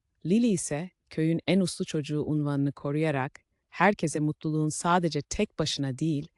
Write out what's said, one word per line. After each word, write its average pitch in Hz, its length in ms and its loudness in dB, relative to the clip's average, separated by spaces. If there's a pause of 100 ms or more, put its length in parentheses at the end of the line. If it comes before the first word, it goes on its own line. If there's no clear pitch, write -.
(260)
Lily 220 260 4
ise 160 380 -4 (200)
köyün 160 360 0
en 185 140 4
uslu 185 240 -2
çocuğu 151 380 -2
unvanını 143 500 0
koruyarak 143 680 -2 (300)
herkese 170 500 2
mutluluğun 151 480 0
sadece 170 540 0
tek - 360 -4
başına 139 400 -2
değil, 156 400 -2